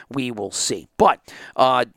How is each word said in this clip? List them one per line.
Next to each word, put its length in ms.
We 220
will 200
see. 360
But, 220
uh, 260